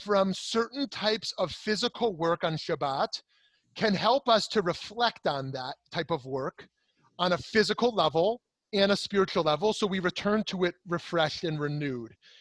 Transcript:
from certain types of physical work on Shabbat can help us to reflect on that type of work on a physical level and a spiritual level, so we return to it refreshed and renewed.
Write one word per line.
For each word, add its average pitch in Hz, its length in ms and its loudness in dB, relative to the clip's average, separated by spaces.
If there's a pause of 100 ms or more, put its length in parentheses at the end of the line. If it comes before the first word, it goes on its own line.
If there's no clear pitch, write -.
from 196 320 2
certain 233 540 -2
types - 500 -2
of 170 120 0
physical 214 640 -2
work 165 280 0
on 165 100 0
Shabbat 151 560 -2 (680)
can 208 180 2
help 233 360 2
us 220 200 4
to 220 120 0
reflect 208 680 -2
on 139 240 -2
that 131 240 -8 (160)
type 170 200 -4
of 139 140 -4
work 135 420 -8 (500)
on 180 160 2
a 170 40 0
physical 214 560 2
level 170 460 2 (320)
and 196 200 4
a 202 40 4
spiritual 190 460 0
level, 156 320 2
so - 140 0
we 185 120 -2
return 202 440 0
to 185 220 -2
it 175 100 0 (120)
refreshed 170 560 -2
and 156 160 -2
renewed. 143 540 -4 (280)